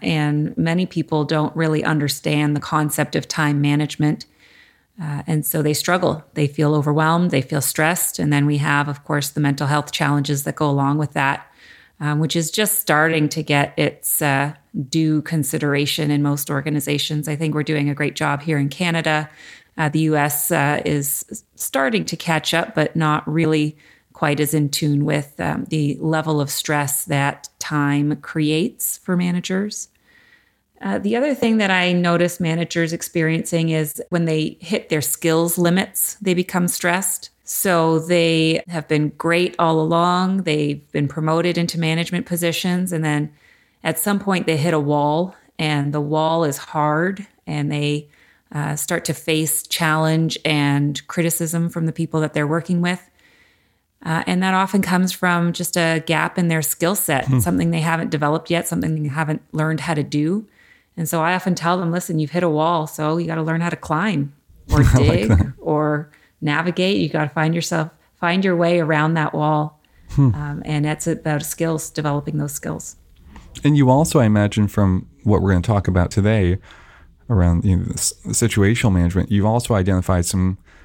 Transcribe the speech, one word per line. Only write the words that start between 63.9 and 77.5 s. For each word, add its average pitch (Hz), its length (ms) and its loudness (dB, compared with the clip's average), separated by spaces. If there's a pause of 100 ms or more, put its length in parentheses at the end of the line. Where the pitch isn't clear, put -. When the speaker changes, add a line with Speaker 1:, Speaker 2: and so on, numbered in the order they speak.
Speaker 1:
or 139 100 6
Speaker 2:
<laughs> - 20 8
I 131 140 6
like 160 220 6
Speaker 1:
dig 214 100 2
Speaker 2:
that. - 280 4
Speaker 1:
or 151 520 -2 (320)
navigate. 175 560 0
You 165 120 0
gotta 156 200 -2
find 160 260 0
yourself, 160 340 -2 (300)
find 180 260 2
your 185 100 2
way 170 240 2
around 156 360 2
that 151 180 0
wall." 151 460 0 (320)
Speaker 2:
Hmm. 135 220 4
Speaker 1:
Um, 147 300 -6
and 151 220 -2
that's 156 220 -4
about 151 360 -2
skills, 160 460 -4
developing 147 480 -4
those 143 160 -4
skills. - 440 -10 (680)
Speaker 2:
And 147 120 4
you 139 140 6
also, 151 300 4
I 117 60 6
imagine, 104 420 4
from 95 400 2 (160)
what 101 180 4
we're 98 100 4
gonna 90 120 4
talk 101 240 2
about 90 240 2
today 98 480 2 (720)
around, 87 360 4